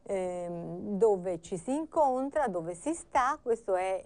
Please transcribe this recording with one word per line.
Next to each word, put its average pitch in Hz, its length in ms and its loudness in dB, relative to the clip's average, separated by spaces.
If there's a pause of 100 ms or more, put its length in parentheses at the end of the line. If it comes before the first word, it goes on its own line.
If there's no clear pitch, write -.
ehm, 180 920 -4
dove 190 440 4
ci - 160 -6
si 208 160 -4
incontra, 277 760 2
dove 175 260 -4
si 294 180 -4
sta, 285 480 0
questa 226 380 0
è 190 260 -2